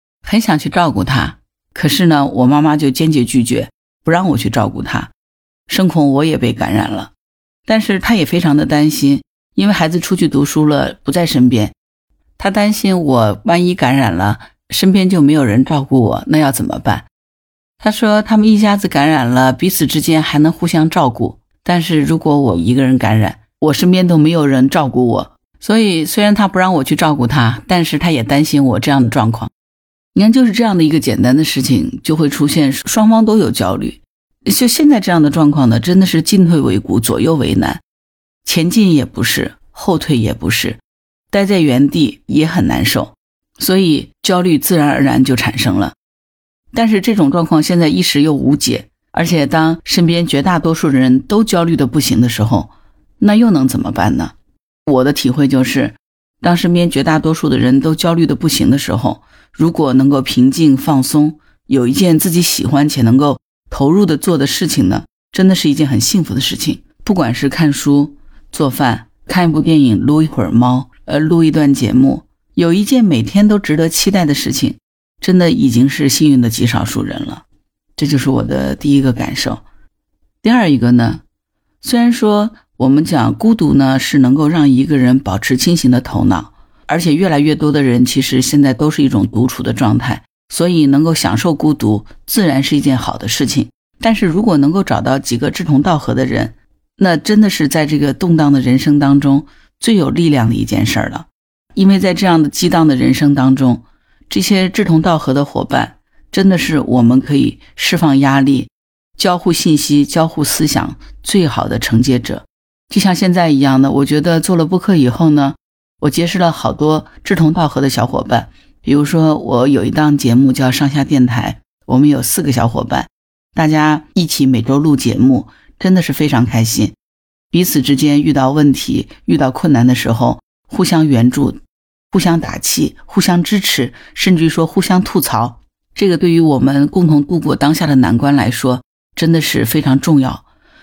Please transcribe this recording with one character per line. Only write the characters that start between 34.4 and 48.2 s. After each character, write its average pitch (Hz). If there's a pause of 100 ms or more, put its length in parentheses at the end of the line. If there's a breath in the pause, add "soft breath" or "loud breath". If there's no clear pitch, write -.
就 196
现 285
在 262
这 190
样 170
的 147
状 147
况 143
呢， 117
真 180
的 190
是 165
进 185
退 165
维 110
谷， 110
左 65
右 156
为 117
难， - (640)
前 170
进 196
也 139
不 -
是， - (160)
后 -
退 151
也 107
不 -
是， - (520)
待 202
在 190
原 143
地 147
也 151
很 165
难 64
受， - (460)
所 190
以 165 (100)
焦 180
虑 175
自 175
然 147
而 135
然 131
就 131
产 113
生 95
了。 98 (800)
但 226
是 214
这 226
种 170
状 160
况 160
现 175
在 165
一 180
时 147